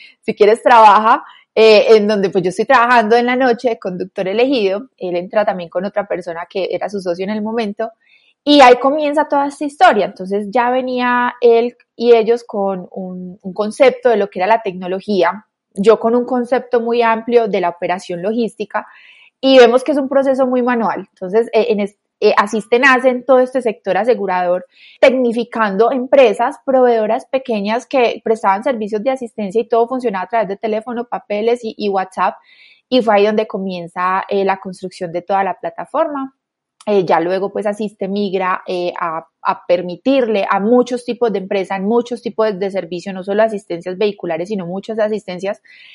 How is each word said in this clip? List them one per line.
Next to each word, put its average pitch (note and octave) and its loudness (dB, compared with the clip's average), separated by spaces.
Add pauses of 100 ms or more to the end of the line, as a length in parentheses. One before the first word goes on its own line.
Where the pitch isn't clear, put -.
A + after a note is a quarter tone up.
(220)
si G#3+ -6
quieres G#3+ 4
trabaja, A3+ 6 (320)
eh, A3 6
en G#3 4
donde G3+ 0
pues F#3+ 0
yo F3+ -2
estoy A3 -4
trabajando A#3 4
en A#3+ 2
la B3 0
noche, A#3+ 0
conductor F3+ -8
elegido". A3 0
Él F3+ -6
entra G#3 -2
también F3+ -4
con F#3 -6
otra G3 -6
persona F3 -8
que F#3+ -4
era - -6
su G3+ -8
socio F#3 -6
en F#3+ -6
el G#3+ -6
momento, A3 -6 (520)
y D4 6
ahí B3 8
comienza D4 -2
toda C#4+ 0
esta C#4+ -10
historia. C#4+ 2
Entonces G3 -6
ya A#3+ 0
venía B3 -2
él A#3 2 (180)
y A#3 4
ellos A3+ 2
con G3 -6
un, F#3 -12
un F#3 -12
concepto B3 2
de A3 2
lo G3+ -2
que F#3+ -10
era F3+ -2
la A3+ 2
tecnología, F#3 -4 (280)
yo G#3 4
con A3+ 0
un B3 0
concepto B3 -2
muy A#3 -2
amplio A3+ 0
de G3 -2
la F3 -2
operación F3 -6
logística, G#3+ -6 (520)
y C4+ 6
vemos B3 6
que D#4 0
es C4+ -2
un C4+ -4
proceso C4+ 0
muy B3 0
manual. G#3 -2
Entonces, G#3 -2
eh, A3 2
en G#3 0
es-, G3 -6 (240)
eh, G#3 4
Asiste G#3+ 0
nace C4 4
en B3 -4
todo C4 4
este B3+ 0
sector G3+ -2
asegurador, F#3 0 (360)
tecnificando A#3 0
empresas, B3+ 2 (100)
proveedoras A#3+ 2
pequeñas G#3+ -4
que B3 0
prestaban A3 0
servicios G#3+ -4
de C4+ -2
asistencia A3 -4
y A#3 -2
todo A#3 0
funcionaba A#3+ -4
a F3+ -14
través A3+ -2
de G3 -8
teléfono, A3+ -6
papeles A3+ -4
y, A3 -10
y G#3 -4
WhatsApp. F#3+ -2 (520)
Y B3+ 2
fue G#3+ 4
ahí G3+ 4
donde G#3+ 0
comienza, F#3 -6
eh, G3 0
la F#3+ -2
construcción F#3 -12
de E3+ -6
toda G3 0
la F3+ -6
plataforma. C4+ -6 (520)
Eh, G3+ 2
ya E3 2
luego, F#3+ -4
pues, G3+ -6
Asiste G#3 -6
migra, F#3+ -4
eh, F3 -4
a, E3 -6 (160)
a - -4
permitirle G3 0
a G3+ 2
muchos B3 0
tipos A#3 -2
de G3 -4
empresas, F#3+ -4
en F#3 -6
muchos A#3+ -2
tipos G#3+ -4
de G3 -4
servicio, F3+ -8
no F#3 -10
solo G3+ 0
asistencias F#3 -6
vehiculares, F#3 -4
sino G3 -6
muchas G3 -8
asistencias, G3 -6 (320)